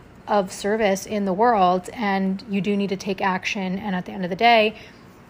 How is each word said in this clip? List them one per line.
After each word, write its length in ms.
of 240
service 540
in 200
the 80
world 600
and 540
you 140
do 160
need 120
to 80
take 240
action. 580
And 160
at 100
the 60
end 120
of 60
the 60
day, 400